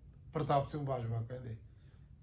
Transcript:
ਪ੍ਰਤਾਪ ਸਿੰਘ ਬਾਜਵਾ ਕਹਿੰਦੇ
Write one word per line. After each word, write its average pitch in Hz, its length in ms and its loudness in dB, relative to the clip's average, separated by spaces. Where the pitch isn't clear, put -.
ਪ੍ਰਤਾਪ 143 380 6
ਸਿੰਘ 151 120 -2
ਬਾਜਵਾ 117 400 2
ਕਹਿੰਦੇ 117 340 -6